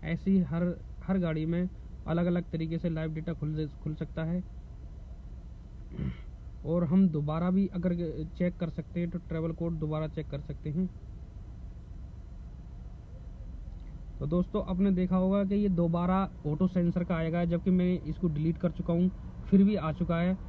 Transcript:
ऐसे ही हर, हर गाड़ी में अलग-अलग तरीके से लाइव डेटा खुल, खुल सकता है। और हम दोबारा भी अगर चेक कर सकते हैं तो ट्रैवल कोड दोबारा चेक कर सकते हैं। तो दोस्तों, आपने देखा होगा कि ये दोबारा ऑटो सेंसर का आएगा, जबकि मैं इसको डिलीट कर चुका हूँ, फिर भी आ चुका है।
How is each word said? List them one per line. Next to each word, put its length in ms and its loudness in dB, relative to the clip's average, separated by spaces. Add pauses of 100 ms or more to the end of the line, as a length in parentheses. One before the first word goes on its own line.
ऐसे 280 0
ही 100 8
हर, 360 0 (260)
हर 160 0
गाड़ी 280 0
में 220 2 (380)
अलग-अलग 440 2
तरीके 280 -2
से 120 0
लाइव 240 -2
डेटा 180 -4
खुल, 360 -2 (140)
खुल 120 -2
सकता 300 -4
है। 180 0 (2250)
और 180 2
हम 240 6
दोबारा 420 2
भी 160 4
अगर 280 0 (440)
चेक 200 2
कर 100 -2
सकते 320 -4
हैं 100 0
तो 80 -4
ट्रैवल 340 -2
कोड 200 -2
दोबारा 360 -2
चेक 220 -6
कर 100 -6
सकते 300 -8
हैं। 180 0 (3250)
तो 80 -4
दोस्तों, 380 2
आपने 260 4
देखा 260 4
होगा 280 4
कि 100 0
ये 140 4
दोबारा 600 4 (180)
ऑटो 220 2
सेंसर 360 2
का 120 0
आएगा, 280 2
जबकि 260 2
मैं 300 6
इसको 280 -2
डिलीट 300 2
कर 120 2
चुका 240 0
हूँ, 160 6 (360)
फिर 180 10
भी 120 6
आ 160 0
चुका 240 2
है। 200 4 (120)